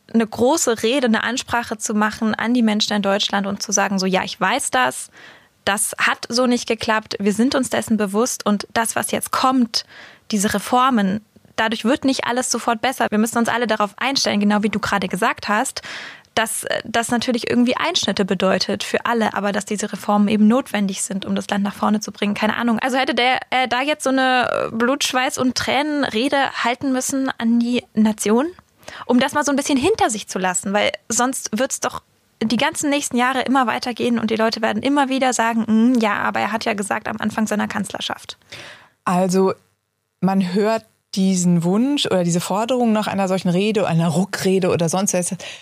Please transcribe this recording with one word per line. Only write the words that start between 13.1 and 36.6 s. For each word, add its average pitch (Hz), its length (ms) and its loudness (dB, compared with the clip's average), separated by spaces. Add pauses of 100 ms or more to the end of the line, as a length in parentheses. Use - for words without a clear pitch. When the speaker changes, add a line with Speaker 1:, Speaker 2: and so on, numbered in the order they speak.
Speaker 1:
Wir 208 80 0
müssen 220 200 0
uns 233 100 2
alle 233 180 -2
darauf 208 300 0
einstellen“, 254 440 0
genau 208 220 4
wie 214 80 2
du 208 100 -2
gerade 196 260 -2
gesagt 220 420 -2
hast, 214 340 -2 (520)
dass 220 300 -2 (200)
das 233 260 -2
natürlich 240 380 0
irgendwie 240 280 2
Einschnitte 220 480 0
bedeutet 190 580 0
für - 220 -4
alle, 226 300 0
aber 202 180 -2
dass 202 140 -4
diese 208 260 -6
Reformen 208 360 2
eben 214 200 6
notwendig 208 540 0
sind, 196 240 -6
um 196 100 -2
das 196 120 -6
Land 202 140 0
nach 202 120 -2
vorne 208 260 0
zu 208 100 -12
bringen. 208 240 -2
Keine 214 220 0
Ahnung. 233 240 0
Also 254 160 -2
hätte 269 180 0
der, 247 260 2 (100)
äh, 254 180 0
da 247 140 0
jetzt 302 200 -2
so 262 80 0
eine 254 600 2
Blut, 240 320 0
Schweiß 254 320 0
und 254 180 0
Tränen 285 500 0
Rede 269 340 0 (260)
halten 254 280 -2
müssen 262 460 -2
an 233 220 4
die 240 240 0 (100)
Nation? 220 520 2 (600)
Um 247 140 4
das - 120 2
mal 294 120 0
so 392 80 0
ein 262 40 2
bisschen 285 220 2
hinter 370 320 2
sich 214 180 -8
zu - 100 -6
lassen, 185 340 -2
weil 208 200 2 (160)
sonst 240 440 -2
wird's 247 280 -2
doch - 220 -6 (400)
die 226 140 0
ganzen 294 340 0
nächsten 285 260 -2
Jahre 247 260 0
immer 262 240 2
weitergehen 240 520 -2
und 220 120 -2
die 220 60 0
Leute 226 260 0
werden 220 200 0
immer 277 260 2
wieder 262 240 2
sagen, 226 320 0 (280)
„Mm, 247 80 4
ja, 208 220 2
aber 214 180 -2
er 214 120 -2
hat 226 120 -4